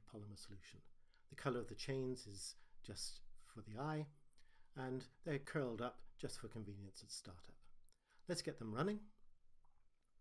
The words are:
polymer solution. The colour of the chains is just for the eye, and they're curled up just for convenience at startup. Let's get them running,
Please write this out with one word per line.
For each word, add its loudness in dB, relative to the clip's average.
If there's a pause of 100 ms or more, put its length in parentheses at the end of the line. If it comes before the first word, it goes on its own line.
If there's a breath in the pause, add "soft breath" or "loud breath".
(120)
polymer -6
solution. -8 (500 soft breath)
The -12
colour 6
of 2
the -4
chains 4
is -4 (280 soft breath)
just -2 (240)
for -10
the -4
eye, 4 (680 soft breath)
and 2 (180)
they're 6
curled 4
up 2 (160)
just 0
for -2
convenience -4
at -10
startup. -6 (720 soft breath)
Let's 4
get 0
them 2
running, 6 (1200)